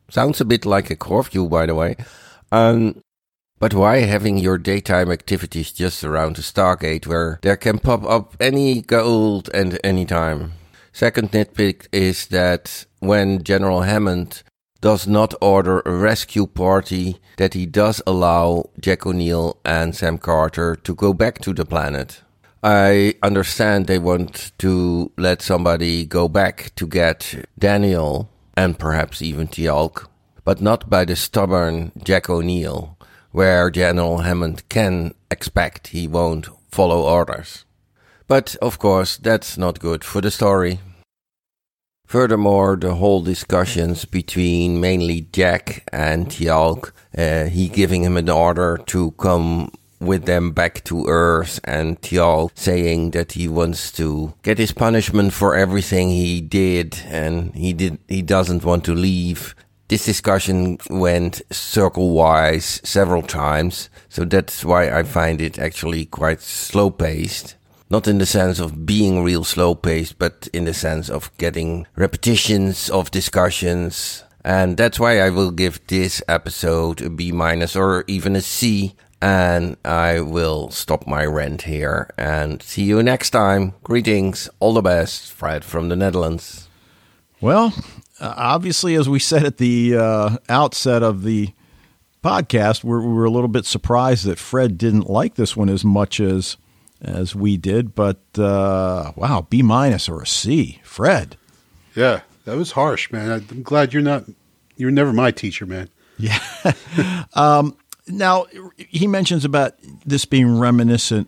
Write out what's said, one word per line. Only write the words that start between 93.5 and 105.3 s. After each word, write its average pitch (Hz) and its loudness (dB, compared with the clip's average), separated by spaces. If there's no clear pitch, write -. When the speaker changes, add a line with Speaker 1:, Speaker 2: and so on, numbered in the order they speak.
Speaker 2:
surprised 120 0
that 92 -2
Fred 123 0
didn't 107 2
like 110 0
this 113 -2
one 101 0
as 95 0
much 101 2
as, 95 -2
as 90 -6
we 101 0
did. 104 -2
But, 101 0
uh, 95 0
wow, 110 -2
B 120 4
minus 120 4
or 82 -8
a - -10
C, - -2
Fred. 131 0
Speaker 3:
Yeah, 117 2
that 107 -6
was 165 -6
harsh, 139 -2
man. 110 -4
I, 113 -2
I'm 113 -10
glad 143 2
you're 147 0
not, 143 0
you're 127 0
never 139 4
my 120 4